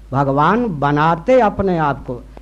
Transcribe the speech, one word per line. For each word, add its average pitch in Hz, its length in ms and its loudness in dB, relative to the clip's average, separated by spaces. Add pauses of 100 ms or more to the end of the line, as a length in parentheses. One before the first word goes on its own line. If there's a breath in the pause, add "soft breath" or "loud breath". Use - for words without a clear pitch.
(120)
भगवान 147 540 2 (120)
बनाते 160 600 2
अपने 196 380 0
आप 143 280 -2
को। 120 160 -10 (200 loud breath)